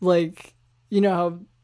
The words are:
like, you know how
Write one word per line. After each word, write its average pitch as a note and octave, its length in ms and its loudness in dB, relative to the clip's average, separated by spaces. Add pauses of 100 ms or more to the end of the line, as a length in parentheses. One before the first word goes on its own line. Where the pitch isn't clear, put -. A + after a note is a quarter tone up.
like, F3 540 -2 (360)
you G3+ 100 0
know G3 140 2
how F3 240 -4 (260)